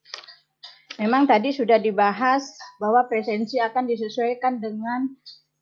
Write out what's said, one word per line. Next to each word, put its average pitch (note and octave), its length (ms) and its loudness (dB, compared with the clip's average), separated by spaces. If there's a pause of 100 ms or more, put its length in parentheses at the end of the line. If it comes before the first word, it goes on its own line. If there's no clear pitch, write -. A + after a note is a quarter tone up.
(1000)
Memang B3 280 2
tadi B3+ 240 4
sudah A#3 300 2
dibahas G#3+ 720 0 (220)
bahwa A#3 320 2
presensi A3 480 -2
akan B3+ 320 0
disesuaikan A#3+ 720 -2
dengan A3+ 500 -6 (520)